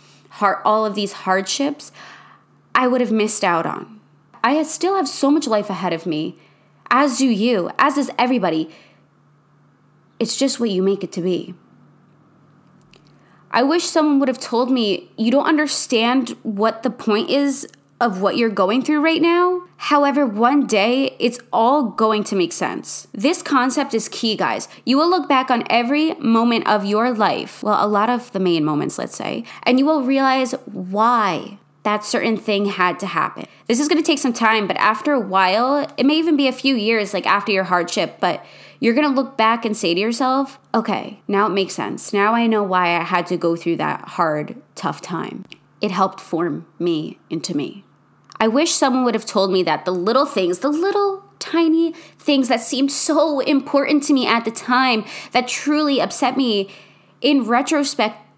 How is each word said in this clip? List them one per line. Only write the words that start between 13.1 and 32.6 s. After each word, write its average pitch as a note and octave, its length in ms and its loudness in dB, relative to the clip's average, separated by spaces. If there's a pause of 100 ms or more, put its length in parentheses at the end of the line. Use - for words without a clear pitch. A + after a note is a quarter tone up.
I B3 120 4
wish F4 220 2
someone D4+ 340 4
would C#4 80 2
have A#3+ 120 -2
told A#3+ 300 0
me, A3+ 480 0
"You A3 140 0
don't C#4 160 2
understand B3+ 960 0
what A3 400 -2
the B3+ 60 0
point A3+ 400 -2
is C#4 360 0 (360)
of F#3+ 200 0
what G3 140 0
you're A#3 140 2
going G3+ 320 0
through D4+ 180 0
right D#4+ 220 2
now." F4 400 2 (160)
However, C#4+ 480 2
one A#3+ 420 2
day, A#3+ 520 2
it's A#3 200 0 (140)
all B3 300 4
going A3 420 0
to G#3 100 -4
make E3+ 160 0
sense. - 600 -6
This C#4 280 0
concept C4 520 0
is A3 160 -2
key, A3 260 -2
guys. A#2+ 320 -2 (160)
You B3+ 140 2
will D#4+ 120 4
look E4 200 0
back C4 200 2
on A#3 200 0
every C#4+ 460 0
moment A3+ 520 2
of G3+ 160 2
your A3 300 0
life, - 500 -2
well, G#3 200 2
a G#3 40 2
lot G#3 220 0
of A#3+ 240 -4
the F#3+ 80 -2
main E3 240 2
moments, D3+ 320 -2
let's - 180 -6
say, - 300 -6 (180)
and B3+ 160 4
you C#4 60 2
will D4+ 180 2
realize C4 500 0 (120)
why G3+ 920 -2 (260)
that G#3 200 -2
certain A3+ 320 -2
thing G3+ 300 -2